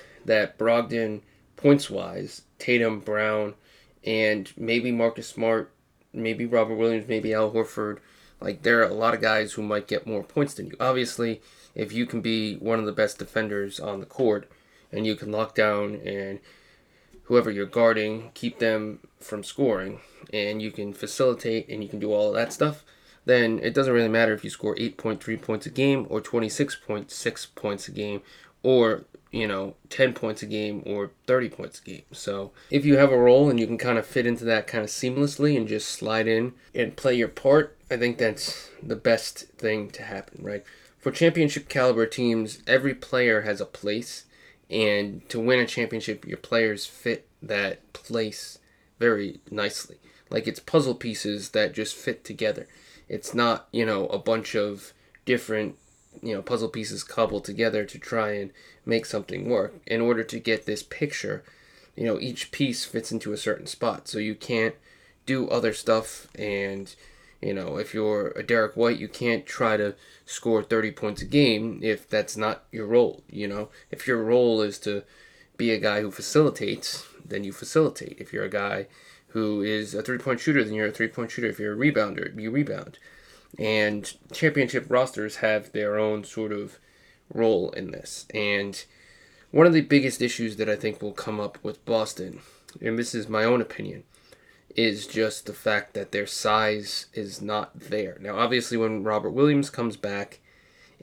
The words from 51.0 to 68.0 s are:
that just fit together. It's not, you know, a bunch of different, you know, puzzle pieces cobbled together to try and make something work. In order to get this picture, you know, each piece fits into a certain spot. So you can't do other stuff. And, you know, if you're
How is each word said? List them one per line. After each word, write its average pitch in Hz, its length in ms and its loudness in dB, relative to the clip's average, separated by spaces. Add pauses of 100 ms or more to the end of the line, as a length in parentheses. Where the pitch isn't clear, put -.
that 107 260 0
just 107 180 -4
fit - 300 -6
together. 107 440 -4 (420)
It's - 240 -8
not, 117 380 2
you 113 140 0
know, 101 220 0
a 101 100 -2
bunch 113 380 -2
of 104 380 -4 (320)
different, 110 500 -2 (480)
you 113 100 -6
know, 101 80 -4
puzzle 110 280 -2
pieces 101 340 -8
cobbled 104 400 -2
together 107 420 0
to - 140 -16
try 110 320 -2
and 101 200 -6 (340)
make 113 200 0
something 98 440 -6
work. 107 260 0 (100)
In 113 160 0
order 117 220 2
to 117 160 -10
get 110 260 0
this 107 160 -4
picture, - 640 -6 (520)
you 113 100 -4
know, 107 140 0
each - 320 -8
piece 131 340 -2
fits 117 260 -6
into 110 220 -4
a 104 40 -4
certain - 300 -4
spot. - 400 -4
So 113 100 -8
you 107 160 -2
can't 113 420 -2 (500)
do 131 240 0
other 113 240 2
stuff. - 640 0
And, 98 580 -6 (480)
you 101 120 -2
know, 87 240 -6
if 107 160 -6
you're 107 360 0